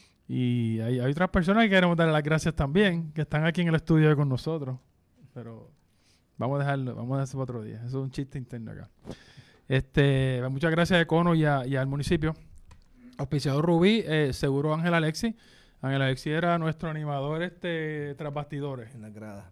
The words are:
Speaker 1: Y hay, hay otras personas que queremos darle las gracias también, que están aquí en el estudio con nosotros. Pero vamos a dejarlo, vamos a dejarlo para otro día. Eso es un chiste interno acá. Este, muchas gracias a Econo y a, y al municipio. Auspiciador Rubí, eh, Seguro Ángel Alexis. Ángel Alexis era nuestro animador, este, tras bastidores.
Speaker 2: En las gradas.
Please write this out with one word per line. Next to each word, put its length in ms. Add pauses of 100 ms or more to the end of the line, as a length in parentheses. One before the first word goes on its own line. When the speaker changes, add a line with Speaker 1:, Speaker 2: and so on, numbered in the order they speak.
(280)
Speaker 1:
Y 520
hay, 200
hay 120
otras 180
personas 360
que 40
queremos 280
darle 160
las 100
gracias 320
también, 560
que 100
están 240
aquí 160
en 60
el 80
estudio 400
con 140
nosotros. 480 (560)
Pero 360 (680)
vamos 180
a 80
dejarlo, 320
vamos 220
a 40
dejarlo 240
para 140
otro 40
día. 220
Eso 140
es 60
un 40
chiste 280
interno 340
acá. 180 (800)
Este, 840
muchas 220
gracias 260
a 40
Econo 340
y 80
a, 240
y 80
al 120
municipio. 460 (840)
Auspiciador 480
Rubí, 400
eh, 280
Seguro 400
Ángel 200
Alexis. 420 (460)
Ángel 200
Alexis 320
era 240
nuestro 320
animador, 540
este, 720
tras 180
bastidores. 640
Speaker 2:
En 80
las 100
gradas. 380